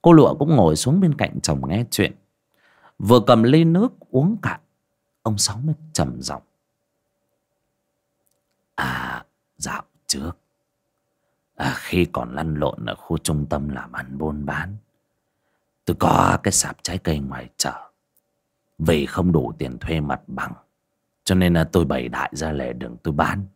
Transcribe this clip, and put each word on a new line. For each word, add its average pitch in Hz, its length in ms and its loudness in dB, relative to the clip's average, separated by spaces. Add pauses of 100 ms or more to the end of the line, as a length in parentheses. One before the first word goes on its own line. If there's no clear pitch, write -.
Cô 170 120 10
Lụa 127 220 8
cũng 151 200 2
ngồi 82 200 6
xuống 147 240 0
bên 165 140 2
cạnh - 280 -4
chồng 67 280 -4
nghe 113 220 -2
chuyện. - 240 -2 (840)
Vừa 113 280 6
cầm 113 160 8
ly 151 200 6
nước 180 300 2 (160)
uống 170 320 2
cạn, - 180 -6 (640)
ông 107 140 -2
Sáu 104 200 -2
mới 147 180 -2 (180)
trầm 64 280 -4
giọng, 69 200 -10 (2250)
"À, - 500 -8 (320)
dạo - 260 -10 (240)
trước, 71 300 -6 (1160)
à, - 200 -4
khi 90 300 0
còn 60 300 -8
lăn 78 200 -4
lộn 73 300 -4
ở - 100 -6
khu - 220 -6
trung 73 280 -2
tâm 73 240 -4
làm 64 220 -10
ăn 67 260 -12
buôn 73 280 -6
bán, 80 300 -6 (1120)
tôi 82 140 0
có 90 440 2
cái 101 80 0
sạp - 320 -4
trái 90 140 -6
cây 78 220 -2
ngoài 65 380 -10
chợ. - 320 -6 (920)
Vì 80 260 0
không 90 260 0
đủ 65 260 0
tiền 62 220 -8
thuê 80 220 -4
mặt 69 260 -6
bằng, - 260 -8 (720)
cho 95 120 0
nên 90 180 4
là 82 100 4
tôi 82 220 2
bày 64 240 -4
đại - 240 -6
ra 78 180 -6
lề 64 220 -6
đường 62 300 -12
tôi 76 100 -4
bán. 95 320 -2 (100)